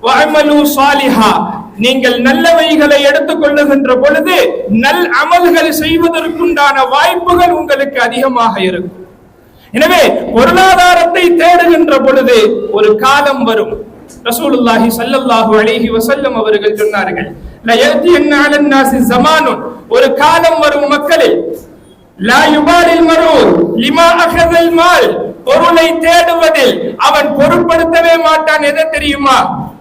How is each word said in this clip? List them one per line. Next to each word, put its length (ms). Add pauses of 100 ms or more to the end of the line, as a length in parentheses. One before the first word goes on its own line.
"வஅமலு 640 (100)
சாலிஹா", 800 (200)
நீங்கள் 460
நல்லவைகளை 800
எடுத்துக் 420
கொள்ளுகின்ற 600
பொழுது 680
நல் 420
அமல்கள் 580
செய்வதற்குண்டான 1200
வாய்ப்புகள் 640
உங்களுக்கு 500
அதிகமாக 600
இருக்கும். 460 (680)
எனவே 360
பொருளாதாரத்தை 1200
தேடுகின்ற 760
பொழுது 680
ஒரு 240
காலம் 480
வரும். 320 (480)
ரசூலுல்லாஹி 760
ஸல்லல்லாஹு 580
அலைஹி 420
வஸல்லம் 340
அவர்கள் 420
சொன்னார்கள், 580 (320)
"லா 100
யஅதியன்ன 560
அலன் 420
நாஸி 360
ஸமானுன்", 500 (300)
ஒரு 260
காலம் 440
வரும் 300
மக்களில், 540 (760)
"லா 280
யுபாலில் 640
மர்உ 540 (140)
லிமா 360 (140)
அஹதல் 440
மால்", 640 (100)
பொருளை 540
தேடுவதில் 1000
அவன் 400
பொருட்படுத்தவே 840
மாட்டான். 400
எதை 280
தெரியுமா? 760 (140)